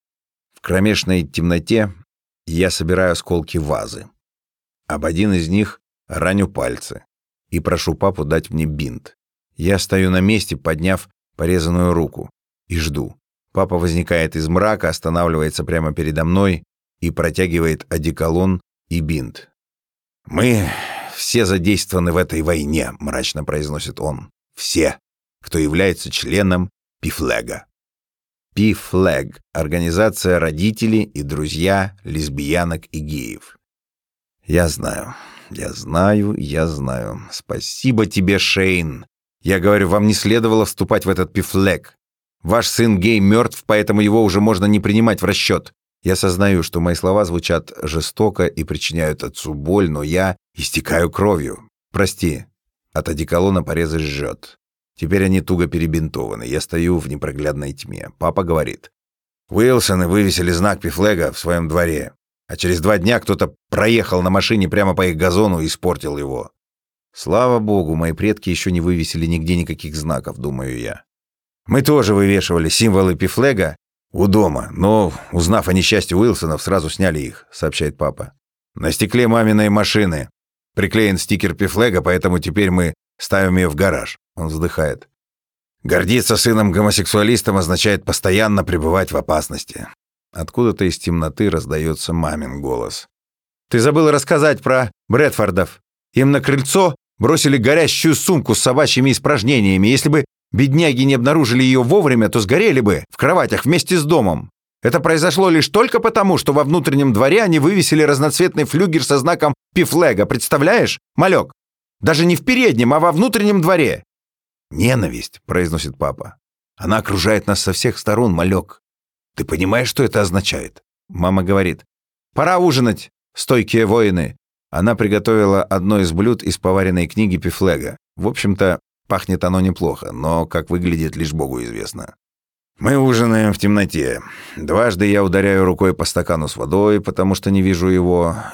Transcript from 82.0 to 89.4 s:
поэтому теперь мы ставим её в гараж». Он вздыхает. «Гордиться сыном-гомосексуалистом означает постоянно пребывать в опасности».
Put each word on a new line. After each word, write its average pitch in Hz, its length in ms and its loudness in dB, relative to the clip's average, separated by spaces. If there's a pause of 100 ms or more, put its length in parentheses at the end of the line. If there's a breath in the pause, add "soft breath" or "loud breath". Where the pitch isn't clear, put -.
поэтому 90 380 0
теперь 92 320 0
мы 87 240 0 (240)
ставим 95 380 0
её 92 120 2
в 76 60 -4
гараж». 76 440 -2 (180)
Он 80 100 -6
вздыхает. 80 640 -4 (760)
«Гордиться 104 540 0
сыном-гомосексуалистом 104 1200 2
означает 92 480 0
постоянно 101 600 0
пребывать 87 480 0
в 80 40 -4
опасности». - 720 -6 (440)